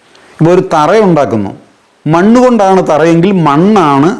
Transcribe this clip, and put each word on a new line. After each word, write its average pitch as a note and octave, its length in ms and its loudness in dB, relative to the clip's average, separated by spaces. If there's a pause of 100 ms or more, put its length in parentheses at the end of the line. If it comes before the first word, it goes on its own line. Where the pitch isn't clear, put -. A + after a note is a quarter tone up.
(380)
ഇപ്പോൾ D#3+ 180 0
ഒരു F#3 80 0 (100)
തറ D3+ 160 0 (180)
ഉണ്ടാക്കുന്നു, A#2+ 440 -2 (640)
മണ്ണ് G#3+ 280 2
കൊണ്ടാണ് G3 380 0 (100)
തറയെങ്കിൽ E3 400 0 (160)
മണ്ണാണ് D#3 640 0 (100)